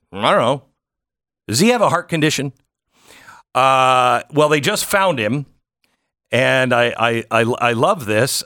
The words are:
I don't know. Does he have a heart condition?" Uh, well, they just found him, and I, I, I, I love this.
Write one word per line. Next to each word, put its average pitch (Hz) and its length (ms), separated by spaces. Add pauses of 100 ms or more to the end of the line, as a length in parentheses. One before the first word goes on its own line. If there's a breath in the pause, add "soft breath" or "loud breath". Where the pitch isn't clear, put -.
(140)
I 110 180
don't 190 100
know. 127 220 (840)
Does 110 120
he 220 100
have 240 120
a 165 80
heart 165 200
condition?" 147 440 (1000 loud breath)
Uh, 127 680 (120)
well, 151 160
they 156 100
just 190 260
found 190 340
him, 120 260 (840)
and 131 420
I, 120 240
I, 117 340
I, 117 120
I 120 300
love 147 320
this. 107 400